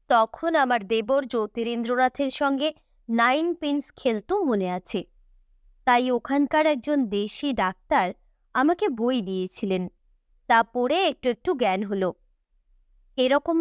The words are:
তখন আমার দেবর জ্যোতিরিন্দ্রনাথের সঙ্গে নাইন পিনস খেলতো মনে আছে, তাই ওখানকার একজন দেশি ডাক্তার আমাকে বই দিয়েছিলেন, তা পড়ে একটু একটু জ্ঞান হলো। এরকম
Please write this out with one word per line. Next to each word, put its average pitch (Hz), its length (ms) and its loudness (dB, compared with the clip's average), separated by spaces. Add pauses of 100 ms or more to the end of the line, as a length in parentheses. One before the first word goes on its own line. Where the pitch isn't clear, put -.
তখন 240 460 2
আমার 247 320 2
দেবর 226 380 0
জ্যোতিরিন্দ্রনাথের 240 1080 -2
সঙ্গে 277 380 -2 (400)
নাইন 247 460 2
পিনস 285 300 -4 (100)
খেলতো 220 380 -2 (100)
মনে 208 280 0
আছে, 185 280 -6 (880)
তাই 247 240 4
ওখানকার 285 560 2
একজন 294 320 0 (100)
দেশি 202 440 -4
ডাক্তার 196 540 0 (480)
আমাকে 330 340 2
বই 247 320 0
দিয়েছিলেন, 185 640 -4 (640)
তা 233 80 6 (140)
পড়ে 247 260 0 (100)
একটু 262 220 -4
একটু - 240 -4
জ্ঞান 208 300 0
হলো। 196 260 -2 (1080)
এরকম 277 440 2